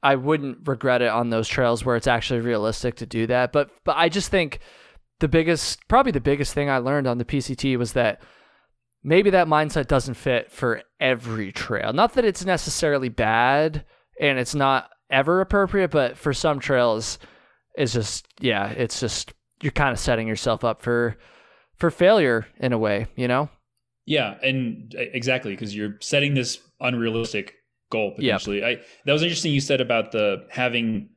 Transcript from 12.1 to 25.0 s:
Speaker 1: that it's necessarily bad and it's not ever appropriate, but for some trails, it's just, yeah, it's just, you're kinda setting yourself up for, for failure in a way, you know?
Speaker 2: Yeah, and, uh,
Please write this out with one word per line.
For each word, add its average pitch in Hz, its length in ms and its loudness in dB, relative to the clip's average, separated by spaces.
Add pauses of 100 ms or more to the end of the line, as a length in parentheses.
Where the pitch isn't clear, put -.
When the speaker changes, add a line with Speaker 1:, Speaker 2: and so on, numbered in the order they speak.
Speaker 1:
that 247 100 2
it's 190 200 -2
necessarily 151 680 0
bad 127 760 2 (360)
and 139 180 2
it's 123 160 -4
not 135 360 2 (200)
ever 139 300 2
appropriate, 190 500 0
but 127 260 0
for 147 160 -2
some 147 260 0
trails, 120 600 0 (580)
it's 127 160 -2
just, - 340 -4 (140)
yeah, 104 300 0
it's 117 300 -6
just, - 320 -6 (300)
you're 139 100 -2
kinda 139 240 0
setting 113 300 -2
yourself 110 380 -2
up 113 180 -2
for, 120 340 0 (600)
for 170 140 0
failure 160 560 4 (120)
in 127 140 -2
a 117 60 0
way, 107 280 0 (100)
you 123 120 -2
know? 135 220 0 (560)
Speaker 2:
Yeah, 127 360 -2
and, 127 560 -4
uh, 127 40 -4 (100)